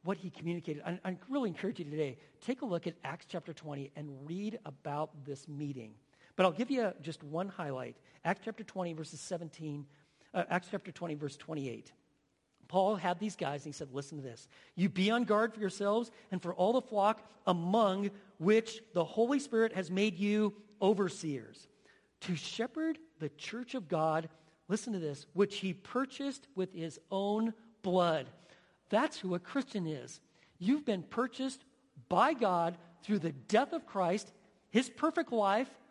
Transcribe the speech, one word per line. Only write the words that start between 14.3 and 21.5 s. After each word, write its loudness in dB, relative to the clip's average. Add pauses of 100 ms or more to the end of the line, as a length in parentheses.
You 4
be 2
on 4
guard 4
for -12
yourselves 0 (200)
and -2
for -4
all 4
the 4
flock 2 (180)
among 4 (280)
which 4 (120)
the 4
Holy 2
Spirit 2
has -4
made 2
you 4 (260)
overseers, 0 (540)